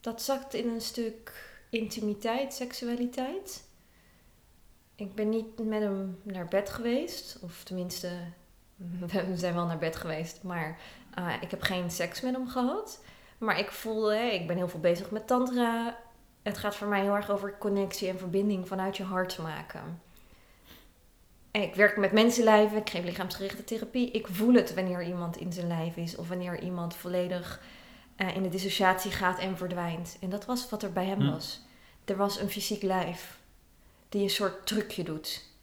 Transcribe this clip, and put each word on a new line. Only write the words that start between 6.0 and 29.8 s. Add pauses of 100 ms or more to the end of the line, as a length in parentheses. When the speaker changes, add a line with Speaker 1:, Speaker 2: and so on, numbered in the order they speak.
Speaker 1:
naar
bed
geweest.
Of
tenminste, (680)
<laughs> (300)
we
zijn
wel
naar
bed
geweest,
maar, (340)
eh,
ik
heb
geen
seks
met
hem
gehad. (340)
Maar
ik
voelde,
hè,
ik
ben
heel
veel
bezig
met
tantra. (440)
Het
gaat
voor
mij
heel
erg
over
connectie
en
verbinding
vanuit
je
hart
maken. (1500)
En
ik
werk
met
mensenlijven,
ik
geef
lichaamsgerichte
therapie.
Ik
voel
het
wanneer
iemand
in
zijn
lijf
is
of
wanneer
iemand
volledig, (540)
eh,
in
de
dissociatie
gaat
en
verdwijnt.